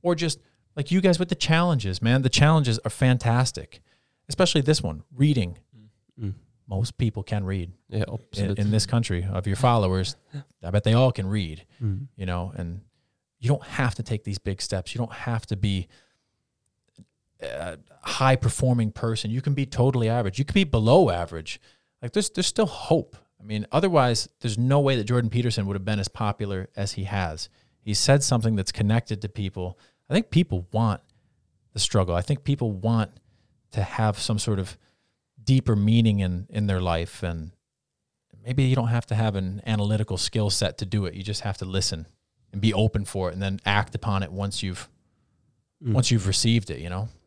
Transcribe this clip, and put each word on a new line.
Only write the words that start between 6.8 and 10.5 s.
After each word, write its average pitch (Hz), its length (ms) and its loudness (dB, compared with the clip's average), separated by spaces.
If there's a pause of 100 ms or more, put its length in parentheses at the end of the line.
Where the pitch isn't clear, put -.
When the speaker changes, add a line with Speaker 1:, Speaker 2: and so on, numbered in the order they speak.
Speaker 1:
people 107 260 0
can 104 200 -4
read 92 280 -4 (180)
Speaker 2:
Yeah, 107 180 -2
Speaker 1:
in, - 60 -10
Speaker 2:
absolutely. 104 480 -4
Speaker 1:
in 104 100 2
this 107 140 2
country 95 440 0
of 95 180 -4
your 98 80 0
followers. 98 600 2 (480)